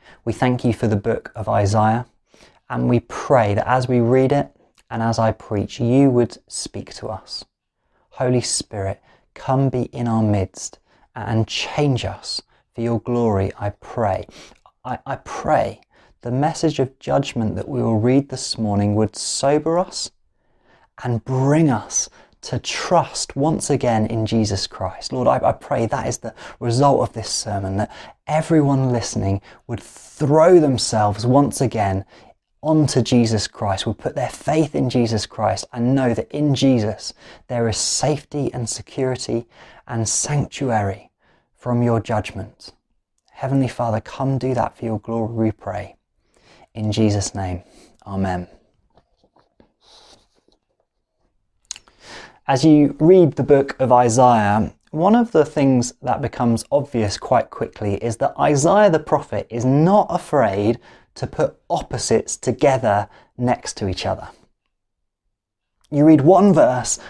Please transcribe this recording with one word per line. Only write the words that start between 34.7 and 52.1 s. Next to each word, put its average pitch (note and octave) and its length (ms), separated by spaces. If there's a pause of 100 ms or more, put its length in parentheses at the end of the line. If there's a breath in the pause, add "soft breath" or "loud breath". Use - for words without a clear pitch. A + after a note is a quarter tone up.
in C3+ 160
Jesus A2+ 340
Christ G#2 480
and B2 220
know C3 200
that - 180
in D3 220
Jesus B2 600 (320 loud breath)
there A#2 220
is G#2+ 80
safety - 760
and B2 160
security B2 800 (400 loud breath)
and A2+ 220
sanctuary A2+ 1000 (440)
from A#2+ 280
your A#2 180
judgment. G2+ 720 (580)
Heavenly C3+ 380
Father, A2+ 320
come C3+ 380
do C3 160
that - 220
for - 80
your A2+ 140
glory, A2+ 340
we A2+ 200
pray. G2 440 (800 soft breath)
In G#2+ 160
Jesus' G#2 460
name, F#2 260 (420 soft breath)
amen. F#2+ 440 (4000 loud breath)